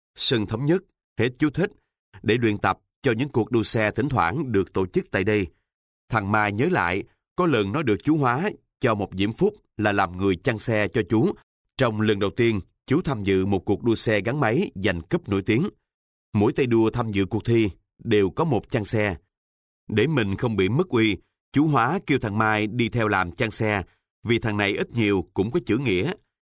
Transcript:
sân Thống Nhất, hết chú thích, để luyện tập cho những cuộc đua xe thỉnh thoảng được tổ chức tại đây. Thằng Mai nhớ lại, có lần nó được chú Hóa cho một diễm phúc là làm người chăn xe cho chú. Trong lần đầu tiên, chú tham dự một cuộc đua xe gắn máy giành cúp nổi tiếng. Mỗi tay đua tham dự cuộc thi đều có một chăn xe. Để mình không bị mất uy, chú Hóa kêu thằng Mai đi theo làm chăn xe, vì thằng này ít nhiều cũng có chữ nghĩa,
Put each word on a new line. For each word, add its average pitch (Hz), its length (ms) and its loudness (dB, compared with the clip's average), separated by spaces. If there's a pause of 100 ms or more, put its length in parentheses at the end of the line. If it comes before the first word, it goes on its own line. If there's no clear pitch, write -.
(140)
sân 110 320 -2
Thống 120 200 -6
Nhất, 180 160 2 (360)
hết 123 100 2 (100)
chú 151 120 2
thích, 175 200 -2 (520)
để 107 180 2
luyện 107 180 2
tập 95 200 0 (240)
cho 127 100 2
những 123 160 -2
cuộc 110 220 -2
đua 113 120 2
xe 107 280 0
thỉnh 113 180 -2
thoảng 117 440 -2
được 98 200 0
tổ 95 140 -2
chức 185 240 -4
tại 98 140 0
đây. 104 220 0 (600)
Thằng 101 240 -2
Mai 104 200 2
nhớ 120 180 0
lại, 95 340 -2 (320)
có 180 100 0
lần 107 260 0
nó 113 100 -4
được 107 220 0
chú 151 120 2
Hóa 143 340 0 (300)
cho 117 140 0
một 101 240 -6
diễm 104 140 0
phúc 202 220 0 (220)
là 104 160 0
làm 95 240 -2
người 95 200 0
chăn 110 220 -4
xe 107 300 -2
cho 110 200 -2
chú. 123 240 2 (440)
Trong 110 240 0
lần 107 180 2
đầu 98 120 0
tiên, 113 300 0 (260)
chú 151 160 0
tham 120 200 -4
dự 95 240 2
một 98 180 0
cuộc 98 180 -2
đua 117 120 2
xe 104 260 0
gắn 120 200 -4
máy 127 340 0
giành 92 260 -2
cúp - 280 -6
nổi 98 140 0
tiếng. 127 260 0 (640)
Mỗi 107 200 2
tay 143 140 0
đua 113 240 2
tham 120 200 -4
dự 98 140 0
cuộc 101 200 -4
thi 113 260 2 (280)
đều 104 320 2
có 160 140 -2
một 127 260 -2
chăn 110 140 -2
xe. 104 320 -2 (720)
Để 107 180 2
mình 113 300 0
không 113 200 -4
bị 95 120 2
mất 147 200 0
uy, 110 280 2 (360)
chú 147 140 4
Hóa 143 400 0
kêu 135 120 2
thằng 107 200 -4
Mai 107 280 0
đi 117 220 -2
theo 110 200 0
làm 92 240 0
chăn 113 180 -4
xe, 104 320 -2 (420)
vì 113 140 2
thằng 107 180 -2
này 104 200 0
ít 143 140 -6
nhiều 101 440 0
cũng 101 160 -2
có 170 160 -2
chữ 107 120 0
nghĩa, 110 340 -2 (340)